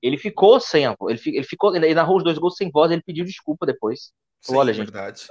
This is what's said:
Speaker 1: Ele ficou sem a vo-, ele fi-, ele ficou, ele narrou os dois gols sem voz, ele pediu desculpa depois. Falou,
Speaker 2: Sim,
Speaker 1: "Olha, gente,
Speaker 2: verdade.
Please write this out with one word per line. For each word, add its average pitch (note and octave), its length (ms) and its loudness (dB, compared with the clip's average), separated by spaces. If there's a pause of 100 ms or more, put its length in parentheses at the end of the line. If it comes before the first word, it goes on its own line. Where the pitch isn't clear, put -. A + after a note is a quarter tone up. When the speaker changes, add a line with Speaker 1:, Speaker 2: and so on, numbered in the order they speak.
Speaker 1:
Ele C3 160 0
ficou G#3+ 420 4
sem D#3 240 0
a A2+ 120 -2
vo-, - 120 -6
ele A#2+ 100 -2
fi-, D3 160 -6
ele C#3 80 -2
ficou, G3 320 -2
ele D#3+ 200 2
narrou E3 240 2
os F3 40 -2
dois E3 140 -2
gols F3 200 -2
sem F#3+ 140 -6
voz, D#3 220 2
ele E3+ 100 -2
pediu E3+ 220 -8
desculpa F3+ 400 -10
depois. - 480 -4 (320)
Falou, C3 180 0
Speaker 2:
Sim, C3+ 60 0
Speaker 1:
"Olha, A2 60 0
gente, G#2 180 -8
Speaker 2:
verdade. G2+ 380 -14